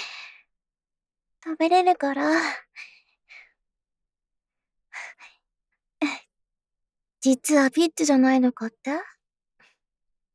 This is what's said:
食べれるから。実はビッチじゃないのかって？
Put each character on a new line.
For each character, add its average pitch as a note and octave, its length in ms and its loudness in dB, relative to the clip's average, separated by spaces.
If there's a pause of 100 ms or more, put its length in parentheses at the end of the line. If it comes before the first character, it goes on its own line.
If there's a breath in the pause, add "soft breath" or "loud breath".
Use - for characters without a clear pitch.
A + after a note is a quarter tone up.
(1400 loud breath)
食 D#4+ 140 -8
べ D#4+ 120 0
れ F4+ 140 4
る F4+ 120 4
か C#4 180 -4
ら。 A#3 260 0 (4000 loud breath)
実 C4 340 2
は C4+ 140 4
ビ E4 180 0
ッ D#4+ 60 -8
チ D#4+ 120 -4
じ D4 80 2
ゃ C4+ 40 4
な C4 180 4
い C4 40 2
の B3 140 2
か A3+ 140 -10
っ A3+ 40 -12
て？ - 200 -10 (1400 soft breath)